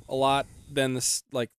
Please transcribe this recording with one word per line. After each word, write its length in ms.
a 60
lot. 320
Then 260
this, 260
like, 180